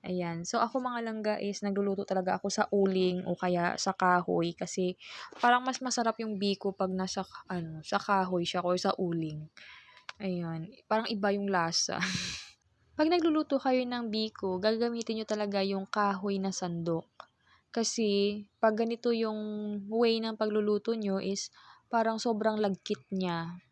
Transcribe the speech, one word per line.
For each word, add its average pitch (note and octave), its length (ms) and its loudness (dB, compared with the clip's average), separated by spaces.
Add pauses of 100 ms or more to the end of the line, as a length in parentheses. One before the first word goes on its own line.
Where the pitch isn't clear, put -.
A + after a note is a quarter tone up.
Ayan. F3 400 -4
So, A#3 160 -4
ako, A#3 240 0
mga A#3+ 240 -4
langga, G#3+ 320 -2
is G3+ 240 -6
nagluluto G3 400 0
talaga F#3 320 0
ako G3 160 -4
sa G#3 240 2
uling F#3 560 2
o F3 80 -2
kaya F3 400 0
sa F#3+ 160 0
kahoy F3 640 2
kasi F3+ 400 -2 (400)
parang A#3+ 240 6
mas B3+ 160 -4
masarap A#3 400 0
yung A3 160 -4
biko G3 400 0
pag F#3+ 160 0
nasa, F#3 320 -2 (240)
ano, E3 400 -6
sa G3+ 160 0
kahoy F#3 400 2
siya F3 240 -2
or F3+ 80 2
sa F#3 240 0
uling. D#3+ 480 -2 (720)
Ayun, E3+ 480 -4 (240)
parang A3 160 2
iba G#3 240 0
yung G3+ 160 0
lasa. F3 560 0
<laughs> - 960 -8
Pag D#4 100 4
nagluluto D#4 540 4
kayo B3+ 240 4
ng A#3+ 240 -4
biko, G#3 480 -2
gagamitin A3+ 640 0
nyo G#3+ 60 -8
talaga G#3 340 0
yung G3 240 -2
kahoy G3+ 560 0
na G3 80 0
sandok. E3+ 560 -2 (640)
Kasi, G#3 720 0 (160)
pag A3 160 4
ganito A#3 400 0
yung A3 240 -2 (480)
way A3+ 320 4
ng A3+ 160 -4
pagluluto G#3 640 2
nyo G3 240 0
is - 320 -4 (320)
parang A3+ 320 2
sobrang G#3+ 400 0
lagkit G3+ 420 -2 (140)
niya. F3 580 -2